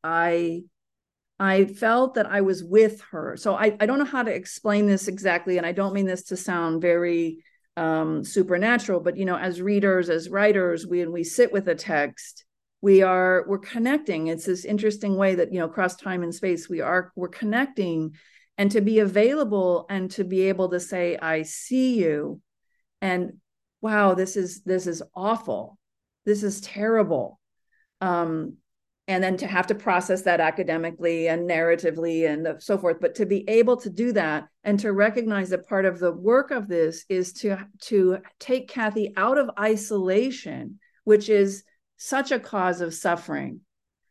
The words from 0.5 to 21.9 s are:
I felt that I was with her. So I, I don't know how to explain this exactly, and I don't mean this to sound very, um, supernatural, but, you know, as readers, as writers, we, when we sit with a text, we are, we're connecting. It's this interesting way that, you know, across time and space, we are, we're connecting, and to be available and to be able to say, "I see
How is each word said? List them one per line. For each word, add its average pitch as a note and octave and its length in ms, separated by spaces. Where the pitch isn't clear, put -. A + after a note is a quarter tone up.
I G3 260
felt A#3+ 480
that A3 100
I G3 160
was F#3 240
with G#3 340
her. - 260
So G3+ 180
I, G#3+ 240
I G#3+ 60
don't C4 120
know C#4+ 60
how C4+ 200
to A3 100
explain G#3 540
this G3 200
exactly, F#3 480
and E3+ 100
I F3 60
don't F#3+ 220
mean G3 120
this F#3 180
to F#3+ 120
sound E3+ 460
very, E3+ 640
um, D#3+ 480
supernatural, F#3 720
but, F3 160
you F#3+ 80
know, F3+ 140
as F3+ 240
readers, F#3+ 480
as E3 200
writers, F#3+ 560
we, F3 140
when E3+ 140
we E3+ 100
sit A#3+ 300
with G3 160
a E3 60
text, - 680
we F#3+ 220
are, F#3 440
we're G3 100
connecting. A3+ 720
It's E3 200
this F3+ 180
interesting G#3 500
way F#3+ 200
that, F3 180
you F3+ 60
know, E3 60
across F3+ 300
time F3+ 280
and F3 120
space, E3+ 320
we E3 140
are, F3+ 340
we're F3+ 140
connecting, F#3+ 840
and G3 140
to G#3+ 100
be A3 180
available G3+ 920
and F#3+ 220
to G3 140
be F#3 240
able F#3 220
to F3+ 100
say, F3 340
"I D#3+ 280
see B3 580